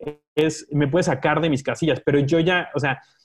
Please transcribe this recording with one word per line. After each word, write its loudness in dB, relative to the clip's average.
es, -2
me 2
puede 2
sacar 0
de 0
mis -2
casillas, -2
pero 4
yo 2
ya, 0
o -2
sea, -2